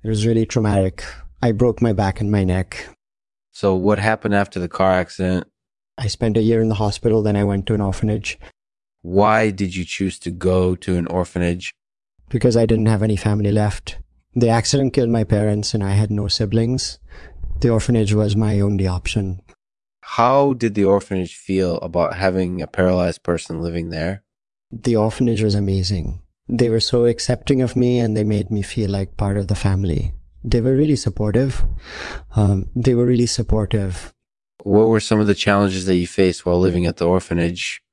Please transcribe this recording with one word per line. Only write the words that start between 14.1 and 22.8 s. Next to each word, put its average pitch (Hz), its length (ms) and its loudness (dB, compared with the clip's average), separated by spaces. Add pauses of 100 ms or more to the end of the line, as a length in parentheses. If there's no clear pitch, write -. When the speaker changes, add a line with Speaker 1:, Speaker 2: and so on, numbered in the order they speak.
Speaker 1:
The 120 140 2
accident 120 460 0
killed 120 160 2
my 113 140 2
parents 104 500 0
and 104 100 -2
I 98 60 -2
had 101 200 2
no 104 180 -2
siblings. 113 680 -2 (640)
The 120 80 2
orphanage 110 460 2
was 104 200 2
my 107 260 0
only 101 260 0
option. 92 560 -4 (600)
Speaker 2:
How 135 520 2
did 113 200 -2
the 101 120 2
orphanage 98 500 0
feel 92 440 -2
about 85 340 -2
having 92 480 -2
a 80 40 -6
paralyzed 90 560 0